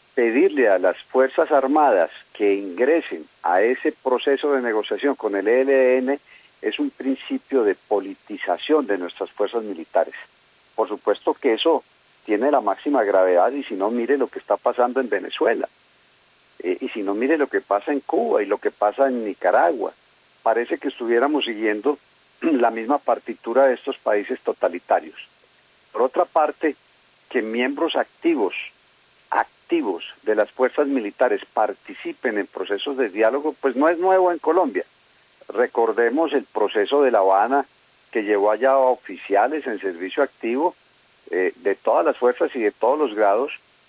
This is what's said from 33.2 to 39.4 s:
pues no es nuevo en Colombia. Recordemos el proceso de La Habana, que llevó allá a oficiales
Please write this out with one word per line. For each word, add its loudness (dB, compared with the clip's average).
pues -2
no 2
es 0
nuevo 4
en -4
Colombia. 0
Recordemos 0
el -2
proceso 0
de 4
La 4
Habana, 2
que -2
llevó 2
allá 2
a 4
oficiales 0